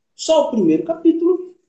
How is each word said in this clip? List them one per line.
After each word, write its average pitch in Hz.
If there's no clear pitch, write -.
só 320
o -
primeiro 170
capítulo, 330